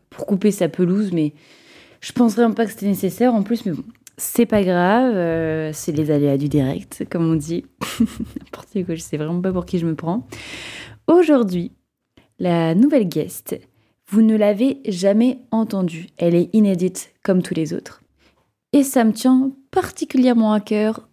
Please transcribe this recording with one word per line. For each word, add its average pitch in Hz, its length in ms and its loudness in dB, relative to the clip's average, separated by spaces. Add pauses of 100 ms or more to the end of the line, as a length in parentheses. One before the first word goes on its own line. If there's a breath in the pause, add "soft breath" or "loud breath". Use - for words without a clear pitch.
pour - 160 -14
couper 208 260 2
sa 180 200 0
pelouse, 185 420 0
mais 151 220 0 (640 soft breath)
je - 120 -14
pense 233 220 2
vraiment 233 200 2
pas 233 100 0
que 208 80 -8
c'était - 140 -6
nécessaire 196 480 0
en 202 80 2
plus, 220 240 -4
mais 180 60 -2
bon, - 120 -6 (320)
c'est - 300 0
pas 208 180 0
grave, 190 500 2
euh, 160 580 -2
c'est - 200 -8
les 151 180 0
aléas 143 280 2
du 147 100 -2
direct, 143 600 -4
comme 165 220 -2
on 160 40 2
dit. 160 320 -6 (140)
<laughs> - 200 -8
N'importe - 840 -6
quoi, 170 100 -6
je 165 60 -8
sais - 160 -10
vraiment 160 240 -4
pas 185 120 -2
pour 180 140 -4
qui 180 120 -4
je 170 80 -2
me 160 80 -2
prends. 175 320 -6 (840 loud breath)
Aujourd'hui, 254 640 4 (640 soft breath)
la 170 360 2
nouvelle 240 340 4
guest, - 520 -8 (480)
vous 214 140 4
ne 220 140 4
l'avez 214 500 2
jamais 208 520 2 (140)
entendue. 185 540 -2 (100)
Elle 170 200 2
est 175 160 2
inédite 185 600 0 (120)
comme 185 180 2
tous 175 120 -6
les 160 200 -4
autres. - 280 -12 (720)
Et 285 120 4
ça 254 200 2
me 220 80 4
tient 262 400 2 (180)
particulièrement 247 840 2
à 214 80 2
cœur 214 520 -2